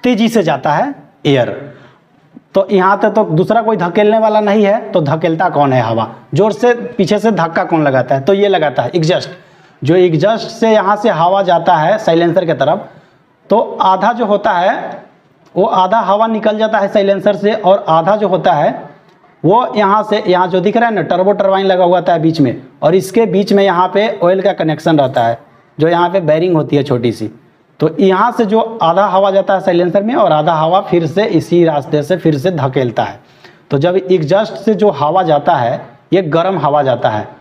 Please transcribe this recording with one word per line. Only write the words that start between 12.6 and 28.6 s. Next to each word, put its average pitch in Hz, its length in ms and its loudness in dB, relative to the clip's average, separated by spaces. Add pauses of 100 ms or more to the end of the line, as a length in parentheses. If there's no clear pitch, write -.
तो 208 100 4 (220)
आधा 190 320 2
जो 233 120 -2
होता 202 260 0
है 190 500 -2 (540)
वो 185 100 2
आधा 185 360 2
हवा 202 260 0
निकल 220 300 -2
जाता 214 220 0
है 196 80 -2
silencer 196 480 0
से 202 180 -2
और - 360 2
आधा 165 260 2
जो 208 120 -2
होता 180 260 0
है 160 180 0 (720)
वो 220 220 2 (100)
यहाँ 208 280 2
से, 214 240 -2
यहाँ 180 200 2
जो 185 120 0
दिख 202 180 0
रहा 233 120 2
है 220 60 -4
ना 180 80 -2
टर्बो 185 300 0
turbine 190 320 0
लगा 185 180 2
हुआ 175 180 2
था 170 160 0
बीच 160 240 0
में, 120 200 0 (200)
और 160 140 2
इसके 196 320 0
बीच 196 260 0
में 196 100 4
यहाँ 185 240 2
पे 196 200 0 (100)
ऑयल 185 240 0
का 185 120 0
connection 156 460 -2
रहता 127 240 0
है, 117 140 -2 (400)
जो 156 100 2
यहाँ 175 220 0
पे 190 120 0
bearing 160 340 0
होती 143 200 -2
है 139 80 2
छोटी 120 280 -2
सी, 107 180 -8 (500)
तो 160 100 0 (100)
यहाँ 190 320 2
से 233 140 -2
जो 214 140 0 (220)